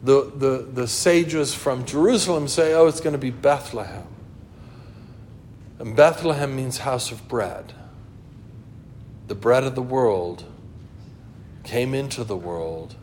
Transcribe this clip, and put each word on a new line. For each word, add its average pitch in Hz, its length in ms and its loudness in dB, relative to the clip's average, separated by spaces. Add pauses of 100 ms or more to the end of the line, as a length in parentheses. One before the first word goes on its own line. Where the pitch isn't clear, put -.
The, 135 300 4
the, 135 380 -2
the 123 160 -4
sages 160 640 2
from 127 320 -4
Jerusalem 165 640 2
say, 160 260 2
"Oh, 165 140 8
it's 151 140 0
gonna 151 160 -2
be 131 140 -4
Bethlehem." 113 760 -2 (1700)
And 113 180 -8
Bethlehem 147 600 4
means 131 240 -6
house 131 320 -4
of 107 160 -16
bread. 104 460 -4 (1500)
The - 80 -8
bread 127 280 4
of 131 120 -4
the 131 60 -4
world 107 640 0 (1200)
came 127 300 -2
into 135 300 -4
the 107 120 -6
world 82 680 -8